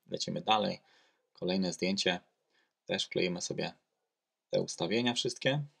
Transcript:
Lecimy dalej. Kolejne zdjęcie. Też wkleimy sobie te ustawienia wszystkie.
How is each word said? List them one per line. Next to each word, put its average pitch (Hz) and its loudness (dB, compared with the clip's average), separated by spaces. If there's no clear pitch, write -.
Lecimy 92 -4
dalej. 104 2
Kolejne 90 0
zdjęcie. 95 2
Też 98 -2
wkleimy 87 0
sobie 78 -4
te 92 2
ustawienia 117 0
wszystkie. 135 0